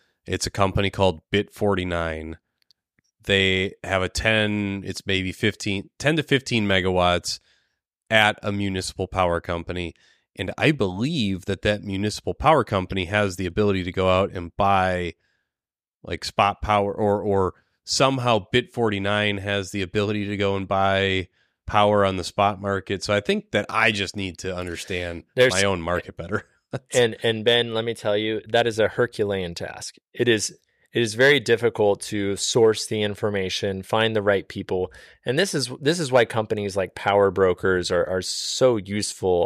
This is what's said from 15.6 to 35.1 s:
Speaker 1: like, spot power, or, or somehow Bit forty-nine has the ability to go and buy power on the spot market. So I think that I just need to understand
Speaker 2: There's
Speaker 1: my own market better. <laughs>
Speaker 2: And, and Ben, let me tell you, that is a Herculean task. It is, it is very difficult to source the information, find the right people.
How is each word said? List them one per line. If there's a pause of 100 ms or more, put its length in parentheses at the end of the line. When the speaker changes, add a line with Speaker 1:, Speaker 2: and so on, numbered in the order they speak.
Speaker 1:
like,
spot
power,
or,
or (320)
somehow
Bit
forty-nine
has
the
ability
to
go
and
buy (380)
power
on
the
spot
market.
So
I
think
that
I
just
need
to
understand (120)
Speaker 2:
There's
Speaker 1:
my
own
market
better.
<laughs> (400)
Speaker 2:
And,
and
Ben,
let
me
tell
you,
that
is
a
Herculean
task. (180)
It
is, (440)
it
is
very
difficult
to
source
the
information,
find
the
right
people. (360)